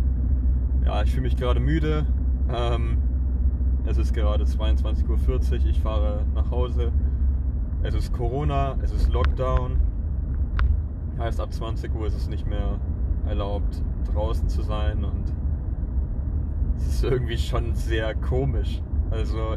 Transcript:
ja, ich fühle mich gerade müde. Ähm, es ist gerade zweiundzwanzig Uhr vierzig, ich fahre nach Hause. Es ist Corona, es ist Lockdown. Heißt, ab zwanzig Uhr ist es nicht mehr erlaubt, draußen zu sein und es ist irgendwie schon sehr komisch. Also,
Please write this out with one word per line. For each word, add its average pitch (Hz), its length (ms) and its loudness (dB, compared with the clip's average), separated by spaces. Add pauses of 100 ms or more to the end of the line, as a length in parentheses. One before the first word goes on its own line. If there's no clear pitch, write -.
(840)
ja, - 180 2
ich - 80 4
fühle 123 120 2
mich 123 140 2
gerade 123 220 2
müde. 151 460 2 (500)
Ähm, 120 440 0 (880)
es - 100 2
ist - 160 2
gerade 104 320 2
zweiundzwanzig - 640 2
Uhr 117 100 2
vierzig, 127 480 2
ich - 140 2
fahre - 540 0
nach - 160 0
Hause. 160 420 0 (920)
Es - 120 0
ist 113 180 0
Corona, 135 680 0
es - 100 0
ist - 180 2
Lockdown. 127 600 2 (1500)
Heißt, 117 220 -2
ab 104 140 -4
zwanzig 113 400 -4
Uhr 113 120 -4
ist - 100 -2
es - 120 -4
nicht - 180 -4
mehr 101 320 -2 (480)
erlaubt, 101 560 -2 (300)
draußen 113 360 0
zu - 120 -2
sein - 440 -2
und - 280 -2 (1400)
es - 100 -2
ist - 180 0
irgendwie 120 340 0
schon 113 360 0
sehr 110 400 0
komisch. - 680 0 (280)
Also, 110 460 -2